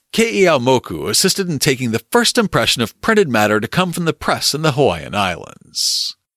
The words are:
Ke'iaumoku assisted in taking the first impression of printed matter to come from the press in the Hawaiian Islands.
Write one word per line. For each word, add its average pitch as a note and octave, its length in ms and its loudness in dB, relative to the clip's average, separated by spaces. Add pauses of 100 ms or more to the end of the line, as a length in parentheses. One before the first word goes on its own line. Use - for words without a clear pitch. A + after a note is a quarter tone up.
(140)
Ke'iaumoku C3 960 0
assisted F3+ 400 0
in C#3+ 100 -4
taking B2+ 320 0
the - 180 -4
first A#3+ 280 2
impression B2+ 440 0
of - 200 -4
printed G#3+ 260 2
matter G#2+ 320 2
to A2 80 -4
come F3+ 240 -2
from E3+ 140 -4
the D#3 80 0
press - 400 -2
in D3 80 -4
the D#3 100 2
Hawaiian F2+ 420 0
Islands. - 1000 -4 (220)